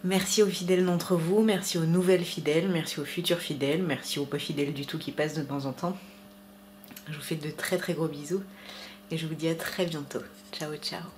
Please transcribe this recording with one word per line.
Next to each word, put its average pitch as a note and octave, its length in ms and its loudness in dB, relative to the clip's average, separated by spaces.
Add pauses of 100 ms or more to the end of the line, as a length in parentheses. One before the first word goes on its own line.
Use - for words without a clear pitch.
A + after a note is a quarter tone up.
Merci F#3+ 380 4
aux G3+ 60 8
fidèles F3+ 380 4
d'entre F3 300 4
vous, F3 260 4
merci F#3+ 360 4
aux E3 80 2
nouvelles F3+ 400 6
fidèles, D#3+ 420 0
merci E3 320 0
aux C#3+ 60 -4
futurs E3+ 320 0
fidèles, D3 460 0
merci C#3+ 360 -2
aux C#3+ 60 0
pas C#3+ 140 -4
fidèles C#3+ 340 -2
du C#3 140 -6
tout E3 100 -6
qui C#3+ 140 -6
passent D3+ 240 -2
de D#3 80 -2
temps C#3 220 -4
en C3 80 -4
temps. F3 220 -4 (1120)
Je D#3 80 -10
vous D3 60 -12
fais D#3+ 140 -4
de D3+ 160 -6
très - 260 -2
très F3 160 -2
gros D#3+ 140 0
bisous D3 360 -4 (680)
et D#3+ 60 -2
je D#3+ 100 -4
vous D#3 80 -4
dis D#3 120 -2
à E3 80 2
très E3+ 300 -2
bientôt. C#3+ 360 -6 (300)
Ciao, D3+ 240 -6
ciao. E3 260 -8 (160)